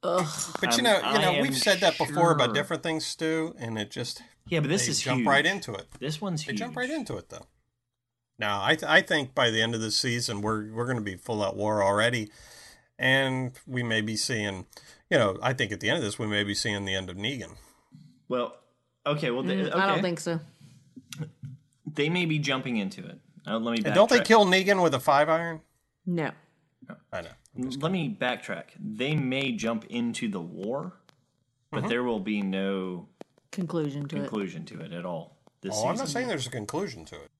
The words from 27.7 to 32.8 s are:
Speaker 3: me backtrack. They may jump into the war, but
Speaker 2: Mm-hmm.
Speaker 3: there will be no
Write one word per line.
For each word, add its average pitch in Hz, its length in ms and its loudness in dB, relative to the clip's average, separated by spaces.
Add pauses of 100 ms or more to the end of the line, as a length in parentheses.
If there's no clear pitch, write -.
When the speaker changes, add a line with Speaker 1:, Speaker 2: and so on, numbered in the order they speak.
Speaker 3:
me 165 280 -2
backtrack. 110 460 -4 (140)
They 110 360 -2
may 135 360 0
jump 113 340 -4
into 117 440 -4
the 98 120 -4
war, 104 520 -8 (760)
but 139 100 -4
Speaker 2:
Mm-hmm. 117 80 -2
Speaker 3:
there 120 140 0
will 117 160 0
be 104 220 -2
no 95 640 -2 (440)